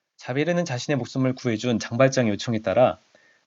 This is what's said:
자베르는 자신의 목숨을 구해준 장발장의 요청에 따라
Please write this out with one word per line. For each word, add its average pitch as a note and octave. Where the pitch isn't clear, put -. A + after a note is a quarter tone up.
자베르는 E3
자신의 C3
목숨을 B2+
구해준 A#2
장발장의 B2
요청에 G#2+
따라 A2